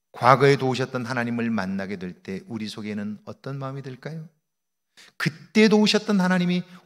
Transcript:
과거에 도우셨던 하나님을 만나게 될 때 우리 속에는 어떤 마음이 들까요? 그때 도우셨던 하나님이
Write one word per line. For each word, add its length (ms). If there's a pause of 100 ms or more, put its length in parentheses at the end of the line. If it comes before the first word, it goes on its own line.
(120)
과거에 440
도우셨던 500
하나님을 440
만나게 480
될 240
때 260
우리 200
속에는 580
어떤 320
마음이 240
들까요? 480 (880)
그때 500
도우셨던 540
하나님이 420 (220)